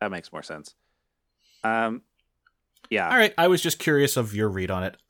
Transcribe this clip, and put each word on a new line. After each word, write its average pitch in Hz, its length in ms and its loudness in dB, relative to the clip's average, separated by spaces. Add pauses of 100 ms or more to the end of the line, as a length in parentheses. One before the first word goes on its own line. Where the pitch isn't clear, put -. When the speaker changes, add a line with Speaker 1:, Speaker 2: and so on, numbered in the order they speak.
Speaker 1:
that 104 100 -4
makes 87 220 -12
more 78 100 -12
sense. 78 320 -16 (880)
Um, 113 380 -2 (880)
yeah. 95 220 0
Speaker 2:
All 254 60 2
right, 214 200 4
I 220 100 4
was 180 140 4
just 165 180 -2
curious 143 380 2
of 110 180 -2
your 107 140 0
read 92 220 -4
on 92 140 -4
it. - 120 -8 (140)